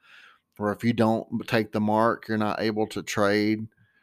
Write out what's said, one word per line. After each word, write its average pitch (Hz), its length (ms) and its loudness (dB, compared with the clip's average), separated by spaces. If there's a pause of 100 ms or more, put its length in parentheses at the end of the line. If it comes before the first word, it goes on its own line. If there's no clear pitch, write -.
(560)
where 104 160 -2
if - 100 -8
you 117 100 2
don't 113 540 0
take 110 260 0
the 107 80 -2
mark, 107 460 2
you're 110 120 -2
not 107 220 -2
able 107 280 -2
to 95 140 -10
trade. 104 680 0 (340)